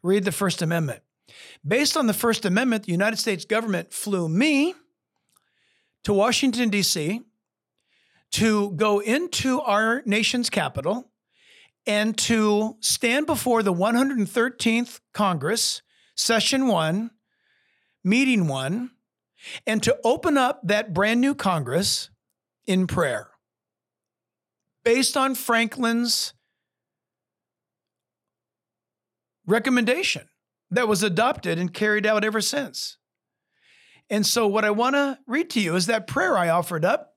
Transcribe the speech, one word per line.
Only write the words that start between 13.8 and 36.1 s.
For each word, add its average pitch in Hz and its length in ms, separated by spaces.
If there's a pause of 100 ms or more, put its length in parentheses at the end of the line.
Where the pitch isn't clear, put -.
hundred 247 340
thirteenth 233 720 (120)
Congress, 185 680 (340)
Session 262 520
one, 185 420 (920)
Meeting 226 440
one, 151 440 (720)
and 220 160
to 220 220
open 254 340
up 254 260
that 208 300
brand 214 280
new 269 120
Congress 165 800 (560)
in 185 180
prayer, 139 460 (1500)
based 254 340
on 269 160
Franklin's 233 1000 (3000)
recommendation 247 840 (400)
that 233 180
was 196 140
adopted 196 560
and 175 160
carried 208 320
out 214 180
ever 214 180
since. - 560 (1120)
And 214 160
so 226 220
what 214 200
I 214 40
wanna 269 560
read 311 260
to 240 80
you 170 160
is 180 120
that 226 180
prayer 359 320